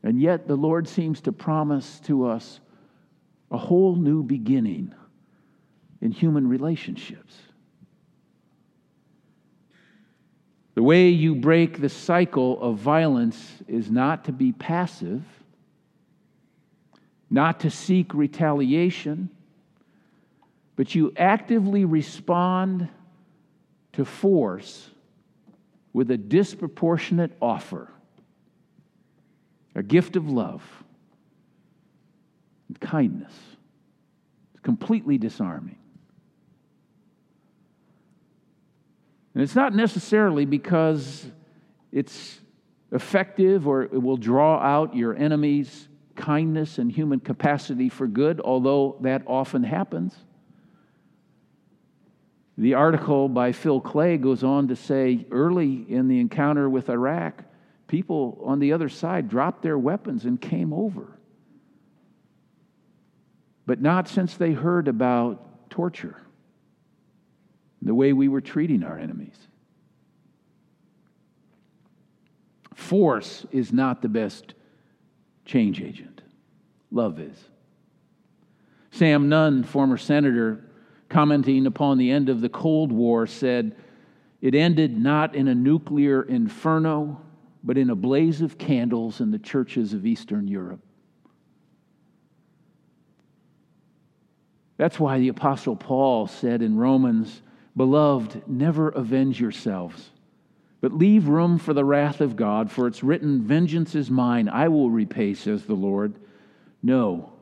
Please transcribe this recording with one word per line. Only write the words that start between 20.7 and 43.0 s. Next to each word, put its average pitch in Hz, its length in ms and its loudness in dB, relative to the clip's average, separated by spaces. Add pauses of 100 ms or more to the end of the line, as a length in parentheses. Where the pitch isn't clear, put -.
but - 200 -4
you 156 220 2
actively 202 680 2
respond 180 1040 -2 (1040)
to 139 140 -4
force 117 840 -2 (1000)
with 120 180 -2
a 127 60 0
disproportionate 165 1300 -2
offer, - 500 -6 (1800)
a - 80 -6
gift 165 340 0
of 156 140 -4
love 107 320 -4 (2000)
and - 120 -16
kindness. 120 540 -4 (1160)
It's - 100 -20
completely 143 560 -2
disarming. 90 580 -8 (3500)
And 127 80 0
it's 143 120 -2
not 254 200 2
necessarily 202 720 2
because 147 840 0 (640)
it's - 480 -8 (520)
effective 185 760 0